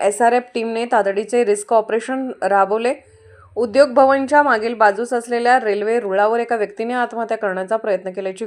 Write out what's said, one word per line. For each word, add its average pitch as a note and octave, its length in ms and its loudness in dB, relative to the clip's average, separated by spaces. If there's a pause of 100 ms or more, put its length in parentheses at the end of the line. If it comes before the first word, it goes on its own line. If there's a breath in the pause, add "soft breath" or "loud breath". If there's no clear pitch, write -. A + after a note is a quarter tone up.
एसआरएफ A#3 420 2 (120)
टीमने A3+ 300 -4
तातडीचे A3 600 0
रिस्क G#3 280 -2
ऑपरेशन A#3 580 -2 (120)
राबवले. G3+ 520 2 (640 soft breath)
उद्योग A#3+ 320 2
भवनच्या C4+ 540 4
मागील A#3 320 0
बाजूस A3 380 2
असलेल्या A#3+ 480 0
रेल्वे G#3+ 400 -2
रुळावर G#3 400 0
एका A#3 160 -2
व्यक्तीने A3+ 380 -4
आत्महत्या A#3 440 -4
करण्याचा F#3+ 380 -4
प्रयत्न F#3+ 340 -4
केल्याची F#3+ 360 -8